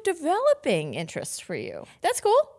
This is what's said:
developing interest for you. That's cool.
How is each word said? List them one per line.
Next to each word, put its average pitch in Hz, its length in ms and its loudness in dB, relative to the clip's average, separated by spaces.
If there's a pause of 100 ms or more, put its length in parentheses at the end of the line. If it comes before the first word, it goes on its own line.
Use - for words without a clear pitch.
developing 349 880 2
interest - 500 -8
for 175 120 -8
you. - 300 -8 (140)
That's 440 220 0
cool. 453 380 4